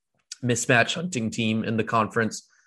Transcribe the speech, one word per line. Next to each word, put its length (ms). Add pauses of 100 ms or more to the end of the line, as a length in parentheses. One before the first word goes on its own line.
(440)
mismatch 500
hunting 360
team 340
in 120
the 80
conference, 640 (180)